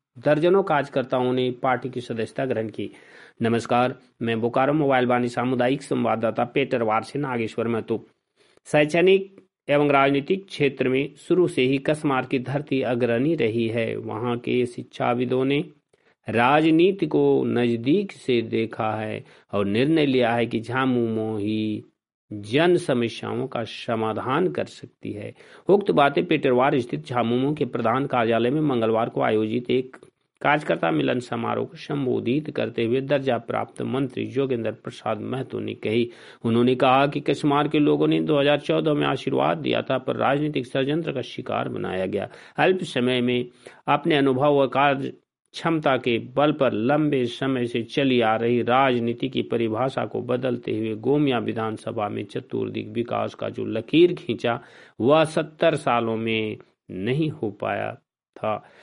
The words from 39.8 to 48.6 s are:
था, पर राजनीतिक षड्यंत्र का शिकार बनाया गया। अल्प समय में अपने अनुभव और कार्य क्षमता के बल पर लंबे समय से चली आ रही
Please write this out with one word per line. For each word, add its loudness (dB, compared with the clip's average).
था, -2
पर -4
राजनीतिक 0
षड्यंत्र -2
का -6
शिकार -6
बनाया -4
गया। -4
अल्प 2
समय 0
में 0
अपने 2
अनुभव 4
और 4
कार्य 0
क्षमता 0
के 0
बल 2
पर 0
लंबे 0
समय -4
से -4
चली 0
आ 4
रही 0